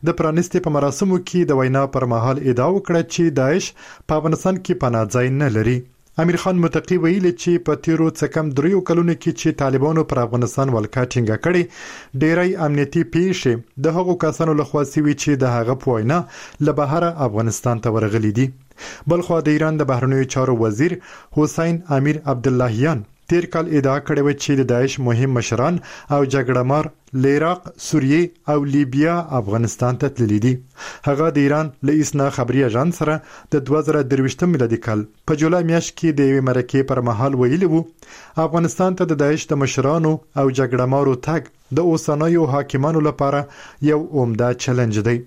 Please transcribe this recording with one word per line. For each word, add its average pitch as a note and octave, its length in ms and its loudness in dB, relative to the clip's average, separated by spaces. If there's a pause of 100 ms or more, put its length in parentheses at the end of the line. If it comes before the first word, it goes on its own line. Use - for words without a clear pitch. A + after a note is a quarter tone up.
د D#3 80 0
پرانیستې E3 560 0
په - 100 -2
مراسمو C#3+ 400 0
کې F3 320 0
د - 20 2 (120)
وینا C3 220 2 (120)
پر B2+ 160 0
مهال A#2+ 240 0
ادعا C3+ 320 0
وکړه F#3 320 0 (120)
چې E3+ 80 0 (200)
داعش D#3 320 0 (340)
په D#3 80 0
افغانستان D#3 400 0
کې F3+ 180 -4 (120)
پناه A2+ 200 0 (120)
ځای B2+ 120 2 (120)
نه C#3+ 80 2
لري. A2 280 2 (460)
امیر E3+ 180 2
خان F#3 220 0
متقي E3 340 0
ویلي F3 340 2
چې F3 380 0
په C#3 160 0
تیرو D#3+ 240 2
څه D3+ 260 -4
کم D#3 140 0 (100)
دریو F#3 300 2
کلونو E3+ 240 2
کې - 260 -4
چې - 220 -2
طالبانو C#3+ 500 0
پر B2+ 100 0
افغانستان A#2+ 540 -2
ولکه G#2+ 260 -2 (120)
ټینګه A2 320 0
کړې، F3 180 2 (580)
ډېری F3 440 0
امنیتي D3 380 0 (120)
پیښې C#3 720 0
د D#3+ 100 0
هغو F3+ 240 0
کسانو D#3+ 380 0
لخوا D3 320 0
سوي D3 220 2
چې C#3+ 280 0
د - 20 2 (120)
هغه A#2 260 0
په B2+ 140 0
وینا A#2 240 0 (420)
له D3+ 180 2
بهره D#3+ 300 0 (180)
افغانستان A2+ 600 -2
ته A2+ 100 0
ورغلي G#2+ 400 0
دي. C3 100 2 (600)
بل E3+ 200 2
خوا E3 140 0
د D3+ 160 2
ایران D#3 200 0
د C#3 140 0
بهرنیو C3 440 0
چارو C3 260 2
وزیر B2 360 0 (400)
حسین E3 440 0 (180)
امیر D3+ 260 0
عبداللهیان B2+ 800 0 (260)
تیر F3 240 2
کال E3 240 -2
ادعا C3+ 220 2
کړې C#3+ 260 -2
وه C#3+ 80 2
چې C#3 240 -4
د C3+ 140 2
داعش B2+ 240 0 (100)
مهم B2 280 2
مشران A#2+ 440 0 (380)
او C#3+ 100 2
جګړه B2+ 460 0
مار D#3 140 0 (280)
له C3 240 2
عراق، E3+ 240 0 (240)
سوریې D#3 680 0
او D3 100 2 (100)
لیبیا C#3+ 400 2 (240)
افغانستان A#2 640 -2
ته C#3+ 60 -2 (100)
تللي G#2+ 260 2
دي. B2+ 80 2 (560)
هغه C#3+ 220 2
د D3 160 -2
ایران D3 260 0 (180)
له D3+ 120 2
ایسنا C#3+ 340 0
خبري B2+ 280 0
اژانس C3 380 0
سره D#3 140 0 (380)
د C#3+ 160 2
دوه D3+ 180 2
زره D3+ 140 2 (100)
درویشتم C3+ 440 0
میلادي A#2 300 0
کال G#2+ 160 0 (260)
په D#3 140 0
جولای E3+ 280 2
میاشت E3 280 0
کې E3 120 0 (100)
د C3+ 100 4
یوې C3+ 200 2
مرکې B2+ 420 0
پر B2 160 0
مهال B2 320 0
ویلي D#3 320 2
وو، D#3+ 100 2 (640)
افغانستان E3+ 560 0
ته F3+ 120 0
د C#3+ 100 -2
داعش D3 300 0
د C#3+ 100 0
مشرانو D3+ 500 0 (280)
او C#3 100 2
جګړه B2+ 420 0
مارو C#3 220 2
تګ D3+ 260 -4 (380)
د F3 140 2
اوسنیو D#3+ 600 2
حاکمانو C#3+ 560 0
لپاره C#3+ 320 0 (500)
یو D3+ 80 2 (200)
عمده A#2+ 340 0
چلنج B2 560 0
دی. A#2+ 180 0